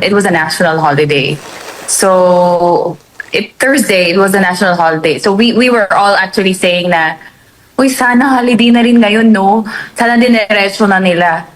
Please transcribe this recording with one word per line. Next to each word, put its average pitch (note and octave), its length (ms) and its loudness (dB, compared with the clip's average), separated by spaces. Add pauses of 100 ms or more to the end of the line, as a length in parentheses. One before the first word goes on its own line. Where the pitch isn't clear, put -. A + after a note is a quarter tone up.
it G3+ 80 0
was G3+ 80 2
a F#3+ 80 0
national D#3+ 480 -2
holiday. D3 560 0 (560)
So, F3 1040 2 (400)
it, - 240 -6
Thursday, G#3 560 0
it G3 40 0
was G3 160 0
a F#3+ 80 2
national F3+ 360 0
holiday. D#3 400 0
So, G3 160 -2
we, A#3 160 2
we A#3 160 0
were A#3 240 0
all G3+ 240 2
actually F#3 400 -2
saying F3+ 400 -2
na, E3 240 -2 (560)
"Uy, C4 160 2
sana B3+ 480 0
holiday A#3+ 320 2
na A#3 160 4
rin A#3+ 160 4
ngayon, A3 320 2
no? G3+ 320 0 (320)
Sana A#3 160 0
diniretso G#3+ 720 0
na F#3+ 160 2
nila." F3 540 0